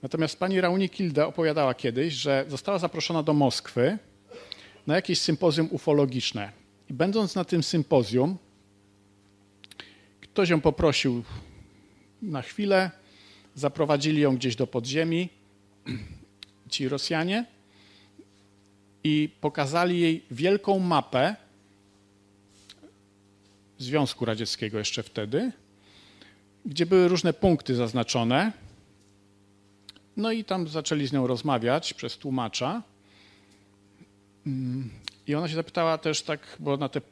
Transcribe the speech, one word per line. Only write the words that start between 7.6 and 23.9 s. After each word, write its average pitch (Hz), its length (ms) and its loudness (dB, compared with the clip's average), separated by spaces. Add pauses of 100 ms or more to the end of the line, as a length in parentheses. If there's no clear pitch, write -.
sympozjum, 139 760 2 (1800)
ktoś - 280 0
ją 165 120 4
poprosił 139 600 2 (1000)
na 156 200 -6
chwilę, 190 480 2 (640)
zaprowadzili 147 680 2
ją 139 160 6
gdzieś 123 200 -2
do 127 100 0
podziemi, 160 640 -2 (580)
<clears throat> - 840 -14
ci 135 180 -4
Rosjanie, 170 560 0 (1600)
i 151 240 2 (120)
pokazali 165 600 0
jej 165 300 2
wielką 196 480 0
mapę 170 580 2 (2500)
Związku 135 460 -2